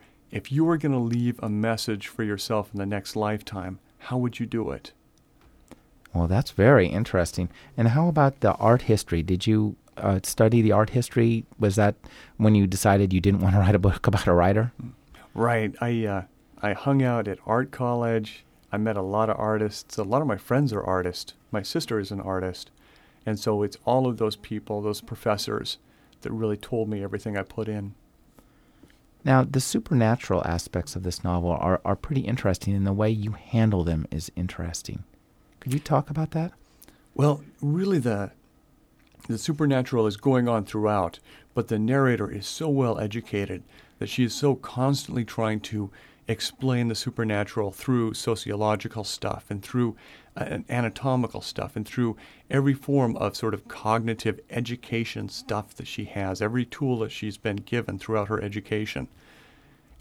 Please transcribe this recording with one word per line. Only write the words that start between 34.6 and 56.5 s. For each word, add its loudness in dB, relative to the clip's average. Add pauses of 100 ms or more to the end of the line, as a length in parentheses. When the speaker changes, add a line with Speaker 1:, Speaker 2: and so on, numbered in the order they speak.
Speaker 2:
Could -8
you 0
talk 0
about -4
that? -4 (640)
Speaker 1:
Well, 2 (160)
really 0
the, -2 (960)
the -2
supernatural 2
is -4
going 2
on 2
throughout, 0 (340)
but -2
the 0
narrator 2
is -10
so -6
well 2
educated -6 (380)
that -6
she 0
is -2
so 2
constantly -2
trying -2
to -6 (380)
explain -2
the -2
supernatural -2
through 0
sociological -2
stuff -6
and -8
through, -2 (400)
uh, -4
an-, -6
anatomical -2
stuff -8
and -6
through -2 (320)
every 2
form 0
of -2
sort -2
of -8
cognitive -2 (100)
education -6
stuff -8
that -14
she -10
has, -6
every 0